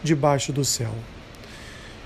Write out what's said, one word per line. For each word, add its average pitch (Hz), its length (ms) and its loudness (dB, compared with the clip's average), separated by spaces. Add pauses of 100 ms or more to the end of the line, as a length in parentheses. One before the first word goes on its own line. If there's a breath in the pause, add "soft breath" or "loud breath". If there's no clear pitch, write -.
debaixo 147 500 4
do 135 120 2
céu. 113 280 0 (1120 loud breath)